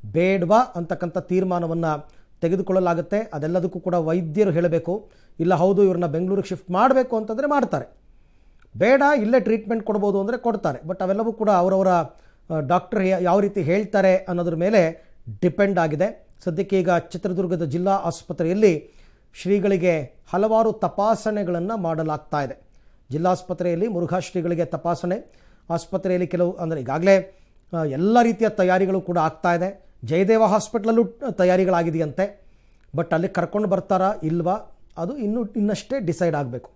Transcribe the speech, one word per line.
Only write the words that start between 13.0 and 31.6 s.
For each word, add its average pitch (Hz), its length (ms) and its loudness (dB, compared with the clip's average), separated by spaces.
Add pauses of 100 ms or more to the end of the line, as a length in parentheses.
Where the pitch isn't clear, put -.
ಯಾ-, 185 220 0
ಯಾವ 180 160 4
ರೀತಿ 202 220 -2
ಹೇಳ್ತಾರೆ 190 540 2
ಅನ್ನೋದ್ರ 175 380 -2
ಮೇಲೆ 170 500 2 (360)
depend 196 380 2
ಆಗಿದೆ. 165 480 -2 (180)
ಸದ್ಯಕ್ಕೆ 170 360 -2
ಈಗ 175 100 0
ಚಿತ್ರದುರ್ಗದ 175 720 -2
ಜಿಲ್ಲಾ 175 260 -2
ಆಸ್ಪತ್ರೆಯಲ್ಲಿ 175 1000 0 (440)
ಶ್ರೀಗಳಿಗೆ 180 800 0 (180)
ಹಲವಾರು 220 400 2
ತಪಾಸಣೆಗಳನ್ನ 202 1000 -2
ಮಾಡಲಾಗ್ತಾ 160 680 -4
ಇದೆ. - 300 -12 (380)
ಜಿಲ್ಲಾಸ್ಪತ್ರೆಯಲ್ಲಿ 175 800 -2
ಮುರುಘಾ 175 300 -2
ಶ್ರೀಗಳಿಗೆ 170 460 -2
ತಪಾಸಣೆ, 170 680 -4 (380)
ಆಸ್ಪತ್ರೆಯಲ್ಲಿ 180 560 -2
ಕೆಲವು, 175 260 0
ಅಂದ್ರೆ 165 280 -6
ಈಗಾಗಲೇ, 180 600 2 (340)
ಆ, 165 100 -2
ಎಲ್ಲ 180 380 4
ರೀತಿಯ 226 260 2
ತಯಾರಿಗಳು 190 520 2
ಕೂಡ 180 180 -2
ಆಗ್ತಾ 165 360 0
ಇದೆ. 180 320 -4 (180)
ಜಯದೇವ 196 400 2
ಹಾಸ್ಪಿಟಲಲ್ಲೂ 220 600 2 (280)
ತಯಾರಿಗಳಾಗಿದೆಯಂತೆ. 180 1080 0 (560)